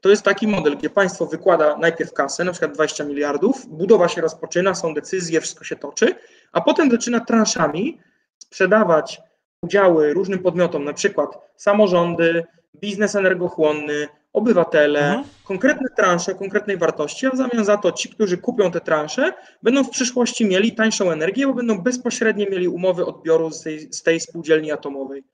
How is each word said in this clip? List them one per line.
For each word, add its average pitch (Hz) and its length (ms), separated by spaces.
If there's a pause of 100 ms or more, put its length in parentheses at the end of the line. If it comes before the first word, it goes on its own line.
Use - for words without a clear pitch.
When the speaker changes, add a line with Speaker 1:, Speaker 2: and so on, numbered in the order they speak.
Speaker 1:
to 190 80
jest 208 140
taki 202 260
model, 156 280
gdzie 147 140
państwo 185 360
wykłada 156 500
najpierw 165 360
kasę, 139 320
na 180 80
przykład 160 200
dwadzieścia 147 320
miliardów, 147 640
budowa 175 400
się 175 120
rozpoczyna, 175 540
są 170 200
decyzje, 165 460
wszystko - 240
się 160 120
toczy, 226 380 (380)
a 170 80
potem 311 300
zaczyna 233 300
transzami 214 800 (400)
sprzedawać 185 840 (420)
udziały 170 500
różnym 185 260
podmiotom, 170 460
na 147 80
przykład - 460 (180)
samorządy, 170 920 (340)
biznes 202 340
energochłonny, 151 960 (240)
obywatele, 160 760
Speaker 2:
Mhm. 247 180 (200)
Speaker 1:
konkretne 262 520
transze 180 380
konkretnej 196 420
wartości, 160 500
a 262 40
w 262 60
zamian 240 280
za 208 120
to - 160
ci, - 160
którzy 180 300
kupią 196 320
te 175 100
transze, 165 520 (300)
będą 262 220
w 269 60
przyszłości 240 560
mieli 196 280
tańszą 220 360
energię, 180 360
bo 269 80
będą 226 280
bezpośrednio 220 680
mieli 180 180
umowy 175 380
odbioru 160 440
z 156 120
tej, 156 300
z - 100
tej 165 180
spółdzielni 156 520
atomowej. 139 600